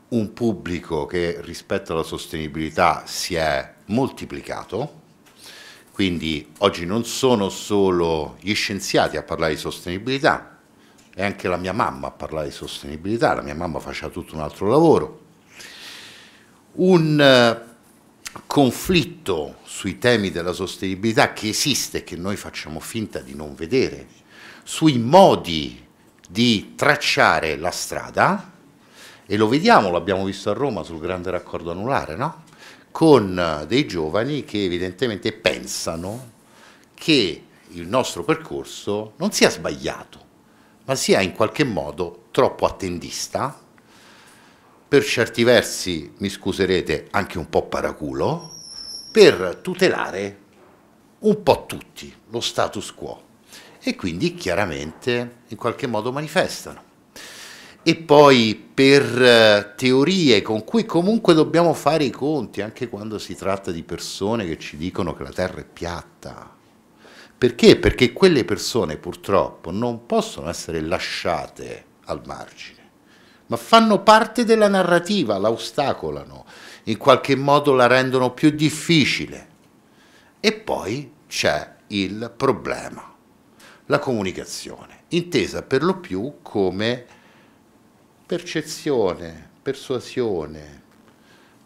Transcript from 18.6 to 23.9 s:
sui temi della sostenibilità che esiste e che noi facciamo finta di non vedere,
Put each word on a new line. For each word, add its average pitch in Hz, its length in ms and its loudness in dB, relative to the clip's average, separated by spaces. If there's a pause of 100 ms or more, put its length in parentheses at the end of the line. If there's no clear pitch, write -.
sui - 360 -10
temi 110 320 2
della 85 240 -4
sostenibilità 98 800 -2
che 107 160 -6
esiste - 480 -4
e - 60 -10
che 90 120 -14
noi 92 200 -6
facciamo 80 440 -12
finta 107 380 -8
di 67 160 -14
non 73 200 -12
vedere, 80 520 -4 (560)